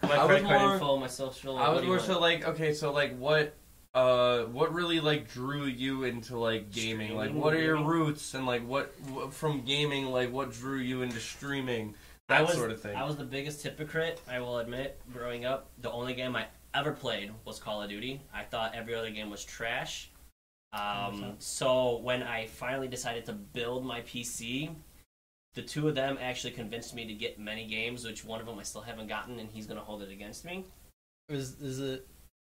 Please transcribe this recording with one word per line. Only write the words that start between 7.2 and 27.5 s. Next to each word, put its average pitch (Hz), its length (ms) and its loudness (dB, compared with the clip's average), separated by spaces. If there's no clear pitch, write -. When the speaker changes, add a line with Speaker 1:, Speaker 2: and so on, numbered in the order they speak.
Speaker 1:
Streaming 151 180 0
Speaker 2:
what 156 100 6
are 160 80 4
your 160 140 6
Speaker 1:
gaming? 151 140 2
Speaker 2:
roots? 156 440 2
And, 131 140 -2
like, 120 180 2
what, 135 280 -2
wh-, 131 180 -6
from 147 340 0
gaming, 139 420 2
like, 127 240 2
what 127 220 -2
drew 127 260 -4
you 127 220 0
into 120 180 -2
streaming? 127 760 -4
Speaker 1:
I 135 80 8
Speaker 2:
That 156 100 8
Speaker 1:
was, 170 80 4
Speaker 2:
sort 120 160 2
of - 100 -8
thing. 104 140 -6
Speaker 1:
I 131 80 -2
was 147 140 -2
the 139 80 -8
biggest 139 360 -6
hypocrite, 156 680 -4
I 123 100 -2
will 120 200 -2
admit, 123 420 -6
growing 120 340 -6
up. 131 240 -2
The 117 100 -4
only 123 220 -4
game 127 220 -4
I 110 100 -2
ever 147 200 0
played 107 380 -4
was 110 160 -12
Call 104 220 -4
of 101 80 -6
Duty. 127 320 -6
I 104 100 -8
thought 113 320 -4
every 117 200 -6
other 113 140 -2
game 107 200 -8
was 101 140 -10
trash. 127 680 -6
Um, 107 100 -6
Speaker 3:
Hundred 101 340 -2
percent. 104 280 -8
Speaker 1:
so 127 600 4
when 123 180 2
I 117 240 -4
finally 131 420 -4
decided 120 380 -6
to 110 80 -8
build 120 500 -4
my 120 180 -6
P 120 220 -8
C, 127 460 -4
the 120 80 -6
two 151 240 0
of 151 80 2
them 135 260 0
actually 127 300 -4
convinced 113 420 -8
me 117 140 -8
to 107 80 -8
get 110 240 -6
many 110 260 -8